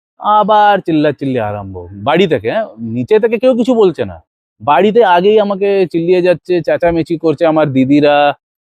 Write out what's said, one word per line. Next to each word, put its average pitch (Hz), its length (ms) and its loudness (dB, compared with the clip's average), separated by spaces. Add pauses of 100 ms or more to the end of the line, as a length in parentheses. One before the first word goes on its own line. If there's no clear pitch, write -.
(180)
আবার 208 640 2
চিল্লাচিল্লি 147 580 -2
আরম্ভ 98 520 -8
বাড়ি 139 360 0
থেকে, 120 240 -2
হ্যাঁ? 214 140 -4 (140)
নিচে 120 400 -2
থেকে 226 180 -2
কেউ 254 180 2
কিছু 247 200 0
বলছে 180 300 0
না, 85 180 -16 (380)
বাড়িতে 185 420 2
আগেই 196 360 2
আমাকে 202 520 -2
চিল্লিয়ে 175 300 0
যাচ্ছে, 175 400 -2
চেঁচামেচি 165 560 -2
করছে 160 280 -2
আমার 156 280 0
দিদিরা, 143 600 2 (280)